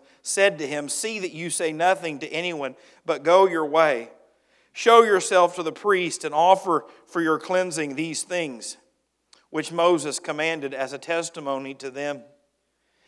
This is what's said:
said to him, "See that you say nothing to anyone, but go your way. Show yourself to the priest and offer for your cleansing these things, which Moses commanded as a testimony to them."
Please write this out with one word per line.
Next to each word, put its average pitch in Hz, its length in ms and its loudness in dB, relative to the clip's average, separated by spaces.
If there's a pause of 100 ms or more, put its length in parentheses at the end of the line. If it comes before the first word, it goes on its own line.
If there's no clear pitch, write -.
(220)
said 196 360 0
to 151 100 -6
him, 147 200 -6
"See 220 300 -6
that 185 140 -8
you 160 180 -8
say 160 220 -2
nothing 165 480 0
to 156 80 -10
anyone, 156 480 -6 (280)
but 147 200 -4
go 185 240 8
your 165 180 -2
way. 143 440 2 (640)
Show 233 280 8
yourself 180 540 4
to 180 60 -4
the 160 100 -4
priest 185 520 -2
and 147 100 -8
offer 180 520 4 (200)
for 170 140 -4
your 160 180 2
cleansing 165 560 -2
these 156 280 -6
things, 151 540 -8 (760)
which 156 220 -6
Moses 165 480 2
commanded 151 520 -4
as 131 200 -6
a 139 60 -10
testimony 143 760 -6
to 135 160 -14
them." 143 340 -10 (840)